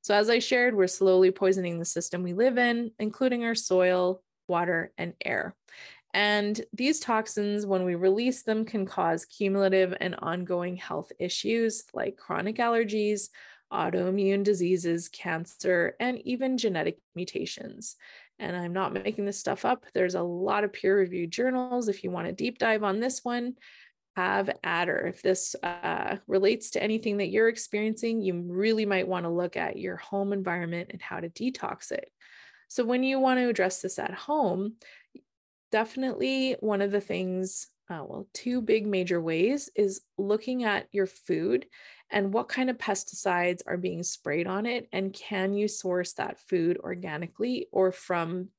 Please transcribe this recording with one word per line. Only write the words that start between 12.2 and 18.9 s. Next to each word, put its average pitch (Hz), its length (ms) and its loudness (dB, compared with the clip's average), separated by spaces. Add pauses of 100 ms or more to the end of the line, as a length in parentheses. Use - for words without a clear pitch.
allergies, 214 720 0 (420)
autoimmune 190 720 2
diseases, 175 640 2
cancer, 170 920 -2
and 247 260 -2
even 254 320 0
genetic 180 440 0 (160)
mutations. - 800 -8 (420)
And 175 180 -6
I'm 175 160 -4
not 185 200 0